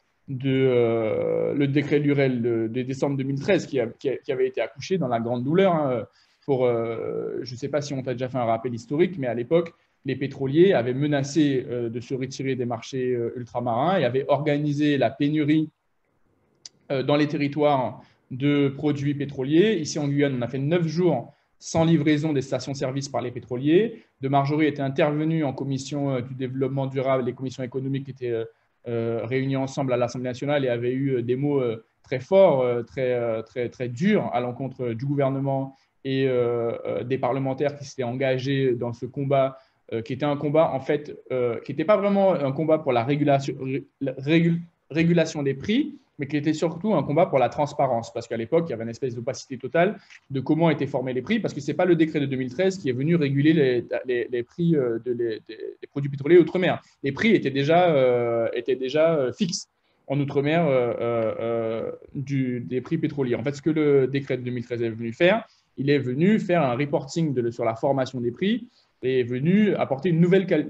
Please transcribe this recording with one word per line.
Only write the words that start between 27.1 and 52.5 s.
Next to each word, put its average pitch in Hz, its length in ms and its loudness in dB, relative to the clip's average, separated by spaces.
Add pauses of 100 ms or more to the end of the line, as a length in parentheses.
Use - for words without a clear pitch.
les 123 80 -2
commissions 131 300 -8
économiques 135 420 -6
qui 135 60 -14
étaient, 123 200 -6
euh, 113 140 -2 (420)
euh, 117 360 -2
réunies 131 320 -2
ensemble 135 380 -2
à 120 40 2
l'Assemblée 123 320 -2
nationale 139 340 -2
et 127 60 0
avait 120 220 -2
eu, 135 240 -2
euh, 120 80 0
des 120 120 0
mots, 143 240 0
euh, 113 240 -2 (200)
très 135 160 -4
forts, 175 420 6
euh, 120 220 0
très, 127 300 -2
euh, 117 280 -2
très, 120 280 -6
très 123 200 -8
durs 143 420 0
à 123 100 0
l'encontre, 123 420 -6
euh, 120 100 -2
du 113 120 -6
gouvernement 135 720 0 (280)
et, 135 240 0
euh, 120 460 0 (120)
euh, 113 180 -4
des 123 140 -2
parlementaires 135 600 -2
qui 139 80 -14
s'étaient - 180 -8
engagés 131 720 0
dans 120 180 -6
ce 120 140 -10
combat, 135 500 0 (340)
euh, 113 120 -4
qui 135 100 -8
était 139 120 -4
un 143 120 0
combat, 156 340 2
en 131 80 -4
fait, - 380 -4 (140)
euh, 120 300 0
qui - 100 -10
n'était 156 140 -4
pas 208 120 6
vraiment 196 360 4
un 139 180 0
combat 156 260 2
pour 151 140 -2
la 120 120 4
régulation, 143 560 2
ré-, 135 260 -6 (160)
la 135 160 -4
régul-, 165 440 2 (300)
régulation 165 500 2
des 139 140 -2
prix, 214 420 -2 (200)
mais 143 100 -6
qui 151 100 -4
était 151 160 0
surtout 170 400 -2
un 151 100 2
combat 156 220 2
pour 147 140 0
la 120 100 4
transparence, 131 640 -2
parce 113 120 -8
qu'à 113 120 -6
l'époque, 160 300 0
il - 20 -12
y 127 40 -6
avait 110 100 -6
une 113 60 -6
espèce 117 260 -6
d'opacité 123 420 -8
totale 170 400 0 (320)
de 135 100 -4
comment 156 300 2
étaient 143 180 0
formés 131 240 -4
les 127 100 -2
prix, 208 200 -2
parce - 120 -4
que 156 60 -8
c'est 139 140 -6
pas 180 100 0
le 175 140 4
décret 160 240 2
de 135 40 0
deux 131 120 -4
mille 127 160 -4